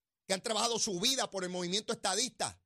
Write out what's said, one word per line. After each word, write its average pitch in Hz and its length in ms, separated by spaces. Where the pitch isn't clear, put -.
que 185 80
han 190 80
trabajado 226 360
su 180 220
vida 247 300
por 190 120
el 180 80
movimiento 180 420
estadista. 202 720